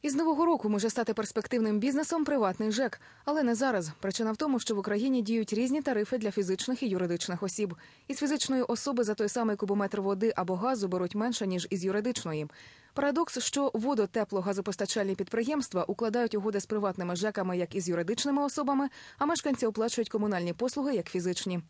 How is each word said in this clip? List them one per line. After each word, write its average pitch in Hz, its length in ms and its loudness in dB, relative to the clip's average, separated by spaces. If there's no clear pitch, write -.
Із 285 100 0
нового 320 320 4
року 294 220 2
може 214 220 2
стати 226 240 0
перспективним 214 640 0
бізнесом 294 460 2
приватний 220 460 2
жек. 226 300 0
Але 302 180 2
не 233 120 4
зараз. 214 360 0
Причина 220 320 -2
в 214 40 -4
тому, 277 220 0
що 220 160 -2
в 202 40 0
Україні 214 440 2
діють 220 300 0
різні 254 300 2
тарифи 240 360 0
для 214 120 -2
фізичних 196 520 0
і 254 60 0
юридичних 180 540 0
осіб. 190 320 -2
Із 262 100 -4
фізичної 269 440 2
особи 240 420 0
за 208 100 0
той 208 140 0
самий 220 280 0
кубометр 202 440 0
води 196 360 2
або 185 180 0
газу 208 340 0
беруть 180 260 0
менше, 220 320 0
ніж 180 240 0
із 180 140 -2
юридичної. 190 600 -2
Парадокс, 285 440 2
що 277 360 0
водо-, 220 320 2
тепло-, 202 340 -2
газопостачальні 196 760 -2
підприємства 226 680 -2
укладають 226 500 0
угоди 202 260 0
з - 60 -6
приватними 190 500 -2
жеками 190 420 -2
як 175 160 -2
із 180 140 -2
юридичними 226 540 0
особами, 277 460 0
а 285 80 0
мешканці 294 400 0
оплачують 220 420 0
комунальні 196 440 0
послуги 262 420 0
як 175 140 0
фізичні. 180 600 -2